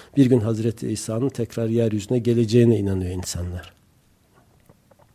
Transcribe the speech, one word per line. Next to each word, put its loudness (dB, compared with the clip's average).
bir 8
gün 4
Hazreti -2
İsa'nın -4
tekrar -6
yeryüzüne 0
geleceğine 4
inanıyor -2
insanlar. -8